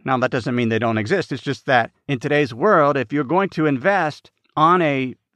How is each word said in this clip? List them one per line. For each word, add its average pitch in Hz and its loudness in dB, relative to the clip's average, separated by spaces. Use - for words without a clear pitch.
Now, 131 -2
that 123 -2
doesn't 127 -4
mean 120 0
they 110 0
don't 113 0
exist. 143 -2
It's 135 -8
just - -8
that 123 2
in 139 -2
today's 143 0
world, 147 2
if 127 -4
you're 147 0
going 175 -2
to 156 -2
invest 151 -2
on 170 4
a 135 -2